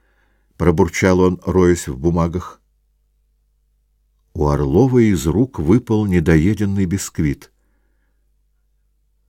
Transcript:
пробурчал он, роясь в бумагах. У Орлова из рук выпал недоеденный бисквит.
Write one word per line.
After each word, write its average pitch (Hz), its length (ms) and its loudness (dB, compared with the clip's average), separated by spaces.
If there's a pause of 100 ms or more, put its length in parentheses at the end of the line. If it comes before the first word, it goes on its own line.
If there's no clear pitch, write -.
(560)
пробурчал 87 640 0
он, 90 260 0
роясь 90 440 0
в 65 100 -10
бумагах. 85 640 -4 (1700)
У 78 140 -2
Орлова 73 520 2
из 98 280 2
рук 98 320 -2
выпал 107 480 0
недоеденный 92 800 0
бисквит. 82 640 -6 (1800)